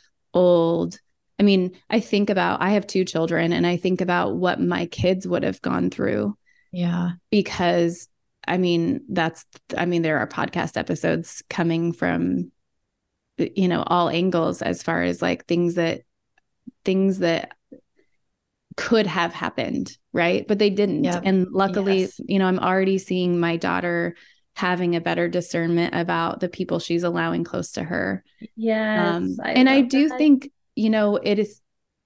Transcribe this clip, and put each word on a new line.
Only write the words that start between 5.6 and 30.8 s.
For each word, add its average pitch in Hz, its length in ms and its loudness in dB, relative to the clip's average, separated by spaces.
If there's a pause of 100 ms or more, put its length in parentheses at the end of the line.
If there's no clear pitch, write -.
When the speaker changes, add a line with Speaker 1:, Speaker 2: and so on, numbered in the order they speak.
Speaker 1:
gone 175 280 0
through. 104 480 -2 (360)
Speaker 2:
Yeah. 175 380 -2 (200)
Speaker 1:
Because, 175 800 0 (360)
I 175 120 -2
mean, 175 500 0
that's, 165 380 -4 (320)
I 175 80 0
mean, 175 160 0
there 156 160 0
are 120 100 -2
podcast - 480 -4
episodes 165 760 -2
coming 170 440 0
from, 175 580 -2 (840)
you 190 320 0
know, - 180 0
all 175 220 2
angles 175 520 0
as 175 220 -4
far 165 200 -2
as, - 180 -2
like, 175 240 -2
things 170 300 0
that, 165 260 -2 (800)
things 190 360 2
that 170 360 -2 (1200)
could 214 320 2
have 170 260 -2
happened, - 640 -6 (140)
right? 175 360 0
But 208 120 0
they 208 100 4
didn't. 190 360 0
Speaker 2:
Yep. 175 200 0
Speaker 1:
And 190 260 4
luckily, 190 500 2
Speaker 2:
Yes. - 260 -4
Speaker 1:
you 196 120 2
know, 190 80 4
I'm 185 120 2
already 190 380 2
seeing 180 420 0
my 170 160 0
daughter 170 600 -2 (400)
having 180 400 0
a 165 60 -2
better 170 280 -2
discernment 170 640 -2
about 170 460 -2
the 180 80 -4
people 175 300 -4
she's 170 240 -4
allowing 170 420 -2
close 180 280 -6
to - 100 -6
her. - 420 -4 (320)
Speaker 2:
Yes, 220 400 -2
Speaker 1:
Um, 180 440 -2
Speaker 2:
I - 120 -6
Speaker 1:
and 254 160 6
I 269 120 4
Speaker 2:
love 247 80 2
Speaker 1:
do 285 200 2
Speaker 2:
that. 254 80 -8
Speaker 1:
think, 277 340 4 (240)
you 220 140 0